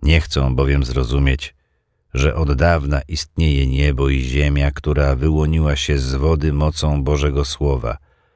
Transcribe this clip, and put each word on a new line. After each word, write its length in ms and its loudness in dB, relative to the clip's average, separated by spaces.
Nie 180 4
chcą 360 -2
bowiem 280 2
zrozumieć, 680 -2
że 200 0
od 180 0
dawna 560 0
istnieje 580 0
niebo 420 0
i 120 0
ziemia, 500 0
która 460 0
wyłoniła 600 0
się 220 -2
z 160 -4
wody 380 0
mocą 520 -2
Bożego 400 0
Słowa 520 -4